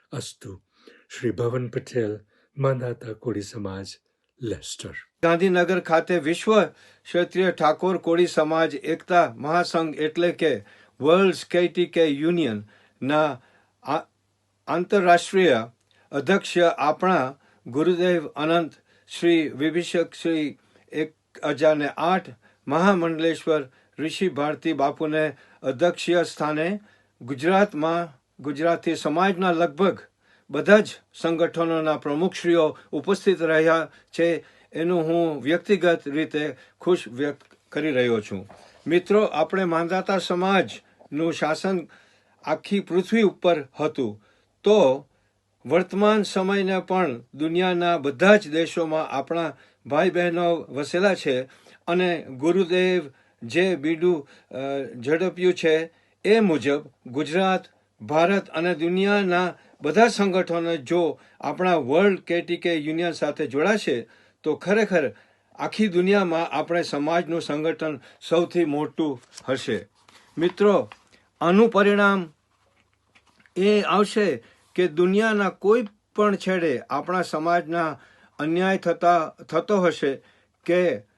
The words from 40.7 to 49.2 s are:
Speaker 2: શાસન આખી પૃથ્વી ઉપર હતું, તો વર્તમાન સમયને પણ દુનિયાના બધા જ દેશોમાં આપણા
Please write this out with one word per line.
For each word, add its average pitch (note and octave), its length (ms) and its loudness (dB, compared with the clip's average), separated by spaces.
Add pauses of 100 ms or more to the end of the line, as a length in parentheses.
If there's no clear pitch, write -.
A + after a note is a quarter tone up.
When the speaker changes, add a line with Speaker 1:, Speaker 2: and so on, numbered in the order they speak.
Speaker 2:
શાસન D#3+ 560 -2 (560)
આખી D#3+ 360 -2
પૃથ્વી F#3+ 420 0
ઉપર E3+ 460 2 (120)
હતું, C3+ 420 -4 (400)
તો D3 460 4 (580)
વર્તમાન F#3+ 560 2
સમયને F#3+ 580 -2
પણ F3 420 -2 (120)
દુનિયાના E3+ 640 0
બધા C#3+ 380 6
જ G3+ 140 -2
દેશોમાં D#3 580 -2
આપણા D#3 480 -4 (300)